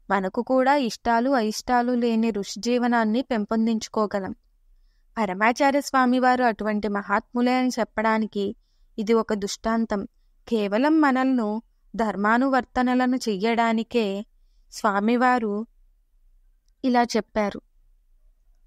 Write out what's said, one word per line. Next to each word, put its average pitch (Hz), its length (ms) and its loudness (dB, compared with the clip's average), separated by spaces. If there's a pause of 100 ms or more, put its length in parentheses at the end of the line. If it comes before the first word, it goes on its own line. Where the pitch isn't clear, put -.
(100)
మనకు 196 320 -2
కూడా 262 320 2
ఇష్టాలు 240 560 0
అయిష్టాలు 240 640 0
లేని 233 380 0
ఋషి 202 300 -6
జీవనాన్ని 240 640 0
పెంపొందించుకోగలం. 220 1120 -2 (840)
పరమాచార్య 233 600 0
స్వామివారు 254 640 2
అటువంటి 214 440 -2
మహాత్ములే 226 720 -2
అని 254 100 0
చెప్పడానికి 220 880 -2 (420)
ఇది 220 140 0
ఒక 220 220 2
దృష్టాంతం. 214 680 -4 (440)
కేవలం 233 520 2
మనల్ని 262 600 2 (360)
ధర్మానువర్తనలను 247 1200 0
చెయ్యడానికే 226 1080 -2 (480)
స్వామివారు 226 920 0 (1160)
ఇలా 247 180 4
చెప్పారు. 214 600 -4 (1040)